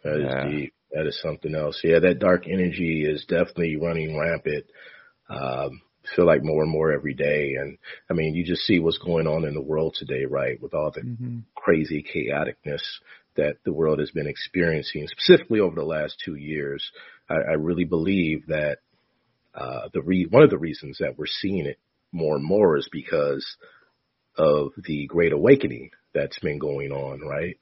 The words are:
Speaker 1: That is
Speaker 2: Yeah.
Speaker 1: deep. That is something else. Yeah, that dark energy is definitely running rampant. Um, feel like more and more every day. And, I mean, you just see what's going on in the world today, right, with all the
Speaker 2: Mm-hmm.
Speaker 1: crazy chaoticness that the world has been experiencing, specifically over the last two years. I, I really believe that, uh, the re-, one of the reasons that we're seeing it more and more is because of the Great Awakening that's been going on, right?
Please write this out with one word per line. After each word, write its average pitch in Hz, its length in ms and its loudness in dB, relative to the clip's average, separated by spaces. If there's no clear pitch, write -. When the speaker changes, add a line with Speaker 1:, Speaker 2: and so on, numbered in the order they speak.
Speaker 1:
That 76 140 -2
is 76 80 0
Speaker 2:
Yeah. 67 260 -4
Speaker 1:
deep. 73 240 -6
That 76 160 -2
is 71 160 -6
something 78 320 -6
else. 76 300 -4
Yeah, 82 160 8
that 85 180 4
dark 90 280 2
energy 87 580 0
is 76 200 -2
definitely 85 520 0
running 80 420 -4
rampant. 78 480 -2
Um, 65 500 -6
feel 87 100 6
like 76 160 6
more 78 220 2
and 80 80 0
more 78 200 2
every 71 220 -2
day. 73 400 0
And, 69 240 -8
I 92 40 -2
mean, 80 200 0
you 85 100 -2
just 85 200 -2
see 92 160 4
what's 82 180 2
going 82 300 0
on 80 160 0
in 73 100 -4
the 73 80 -4
world 78 320 -2
today, 65 300 -6
right, 64 360 -4
with - 140 -12
all 76 160 -2
the - 120 -12
Speaker 2:
Mm-hmm. 120 360 -10
Speaker 1:
crazy 78 480 0
chaoticness 71 800 -6
that 73 280 0
the 90 80 -2
world 78 280 2
has 73 100 -4
been 73 160 -4
experiencing, 78 800 -2
specifically - 540 4
over 87 160 2
the 76 100 -4
last 78 380 -4
two 78 100 -8
years. 71 560 -6
I, - 60 -2
I 80 180 0
really 82 300 0
believe 82 640 0
that, 76 300 -2
uh, 65 400 -8
the 87 80 -2
re-, 90 260 2
one 117 140 10
of 151 80 10
the 95 80 -2
reasons 76 400 -8
that 69 180 -4
we're 76 100 -8
seeing 95 400 -4
it 71 120 -6
more 80 240 0
and 69 100 -2
more 90 320 4
is 69 140 -2
because 71 680 -2
of 76 400 4
the 71 300 -6
Great 82 260 2
Awakening 76 580 4
that's 71 260 -2
been 73 180 -4
going 71 320 -4
on, 69 300 -8
right? 78 420 -6